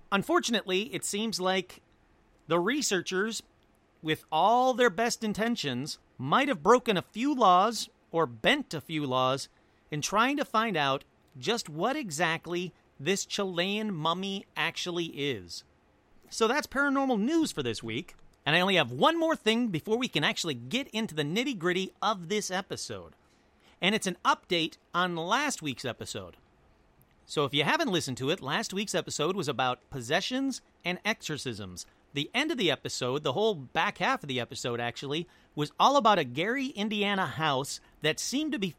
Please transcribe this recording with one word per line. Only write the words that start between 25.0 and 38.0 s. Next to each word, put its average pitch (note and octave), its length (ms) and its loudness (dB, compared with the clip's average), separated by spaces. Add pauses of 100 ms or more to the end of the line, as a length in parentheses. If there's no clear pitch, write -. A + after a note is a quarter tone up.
last A3 480 -2
week's C#3 220 -6
episode. G#2 520 -8 (880)
So - 200 0
if C#3 100 -2
you D3 80 4
haven't C#4 300 2
listened C#3 240 0
to B2+ 140 -2
it, F#3 120 -2
last E3+ 320 -4
week's G3 220 -2
episode D#3+ 400 -2
was E3 100 -2
about B2+ 440 -2
possessions F#3+ 680 -2 (240)
and F3+ 200 -4
exorcisms. A2+ 840 -6 (280)
The C#3+ 200 -4
end D4 160 0
of D4 80 -4
the F#3 120 2
episode, C3 520 -2
the E3 120 0
whole G#3 200 2
back D#3+ 440 -2
half A#3+ 260 0
of D3 40 -10
the B2+ 120 -2
episode A#2+ 400 -4
actually, C3+ 480 -4 (260)
was D3 240 -2
all B3 180 8
about G#3+ 220 6
a D#3+ 60 2
Gary, G3 440 -2
Indiana G3+ 580 0
house C#3 520 0 (240)